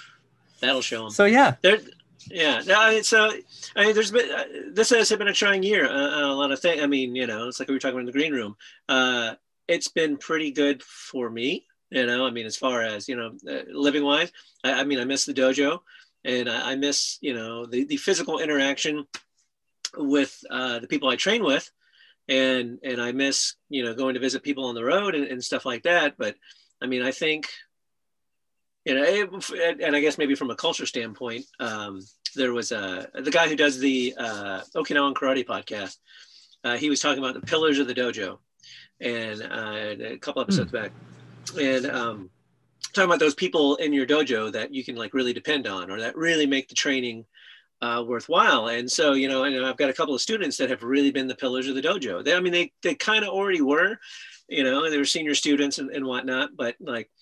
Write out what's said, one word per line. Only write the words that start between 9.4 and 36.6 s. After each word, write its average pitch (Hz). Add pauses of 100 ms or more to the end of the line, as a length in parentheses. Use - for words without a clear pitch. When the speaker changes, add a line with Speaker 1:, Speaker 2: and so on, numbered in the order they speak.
Speaker 1:
it's 170
been 156
pretty 156
good 143
for -
me, 123 (240)
you 127
know, 123
I 123
mean, 117
as 107
far 123
as, 107
you 127
know, 117 (180)
uh, 139 (100)
living 143
wise, 151 (320)
I, 131
I 139
mean, 139
I 120
miss 135
the 143
dojo 139 (440)
and 123
I, 123
I 131
miss, 139
you 139
know, 117
the, 123
the 143
physical 160
interaction 147 (920)
with, 139 (120)
uh, 123
the 117
people 135
I 123
train 214
with. 147 (580)
And, 131
and 123
I 120
miss, 135 (160)
you 131
know, 113
going 131
to 120
visit 131
people 135
on 120
the 117
road 185
and, 143
and 123
stuff 135
like 120
that. 165
But 107 (460)
I 127
mean, 127
I 131
think, 156 (1400)
you 135
know, 135
it, 190 (320)
and, 165
and 147
I 147
guess 147
maybe 139
from 135
a 110
culture 160
standpoint, 117 (140)
um, 104 (360)
there 127
was 113
a, 95
the 135
guy 165
who 151
does 143
the, 127
uh, 101 (140)
Okinawan 143
Karate 135
podcast. 101 (680)